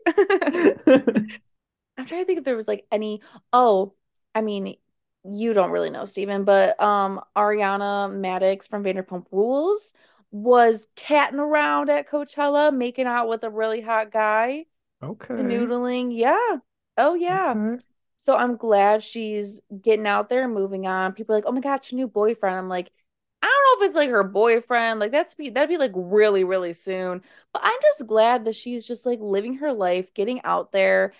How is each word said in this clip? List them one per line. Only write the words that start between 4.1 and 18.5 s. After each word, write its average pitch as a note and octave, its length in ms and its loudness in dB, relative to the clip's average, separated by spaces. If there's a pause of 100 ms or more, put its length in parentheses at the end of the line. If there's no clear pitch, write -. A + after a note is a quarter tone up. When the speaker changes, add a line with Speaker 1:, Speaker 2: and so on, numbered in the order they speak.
Speaker 1:
I A3 80 0
mean, G3+ 340 -6 (480)
you G#3 300 -4
don't F#3 160 4
really E3+ 200 -2
know, D3 140 -10
Steven, G3 400 -6
but, G3 380 4
um, G3 380 0 (160)
Ariana G3+ 760 -2
Madix F#3+ 580 -2
from G#3 140 -6
Vanderpump F#3 480 -6
Rules C#4 640 -2 (360)
was A3+ 680 4
catting C#4+ 420 0
around D4 500 0
at D4 220 -2
Coachella, D4 640 0
making B3 300 -2
out A#3+ 220 -2
with A3+ 160 -4
a A#3 60 -4
really A3 300 -2
hot A3 320 -2
guy. A3+ 540 0 (360)
Speaker 2:
Okay. G3+ 320 -12
Speaker 1:
Canoodling. B3 760 -4
Yeah. D#4+ 440 0 (420)
Oh, D4 160 4
yeah. F4 420 -2
Speaker 2:
Okay. A3 280 -6 (320)
Speaker 1:
So - 180 2
I'm B3 220 0